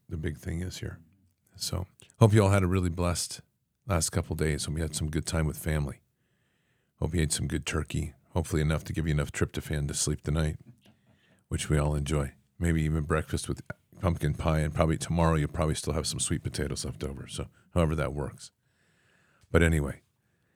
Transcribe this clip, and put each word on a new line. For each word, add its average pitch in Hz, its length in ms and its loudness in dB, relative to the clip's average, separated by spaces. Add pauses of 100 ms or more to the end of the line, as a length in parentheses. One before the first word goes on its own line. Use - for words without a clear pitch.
the 85 100 -8
big 78 200 -6
thing 85 240 -6
is 92 160 -8
here. - 220 -10 (560)
So, 90 320 -6 (320)
hope 107 140 8
you 107 100 8
all 95 80 6
had 98 120 4
a 90 40 2
really 90 220 2
blessed 87 520 -2 (460)
last 85 220 0
couple - 260 -2
days. 78 300 0
Hope 78 120 -4
you 82 40 0
had 80 140 -4
some 78 160 -2
good 76 160 -2
time 80 180 0
with 73 120 -2
family. 76 440 -2 (1000)
Hope 76 140 -2
you 87 80 4
ate 76 100 2
some - 160 -2
good 73 200 -2
turkey, 78 460 -2 (180)
hopefully 80 320 0
enough 76 220 2
to - 80 -8
give 80 120 -2
you 80 80 2
enough 73 180 0
tryptophan 73 560 -2
to 71 60 -4
sleep - 300 -2
tonight, 76 340 0 (920)
which - 200 -4
we 76 80 4
all 73 160 2
enjoy. 73 400 0 (240)
Maybe 82 240 2
even 78 220 2
breakfast 78 440 -2
with - 140 -4 (400)
pumpkin 80 320 2
pie, 78 260 2
and 76 140 0
probably 80 240 2
tomorrow 82 380 2
you'll 73 120 2
probably 78 280 0
still - 180 -4
have 76 140 -2
some - 120 -6
sweet - 240 -2
potatoes 73 400 -4
left 67 200 -8
over, 67 240 -8
so - 200 -10 (260)
however 80 220 4
that 69 180 -2
works. 69 380 -8 (1000)
But 82 120 8
anyway, 76 380 2 (540)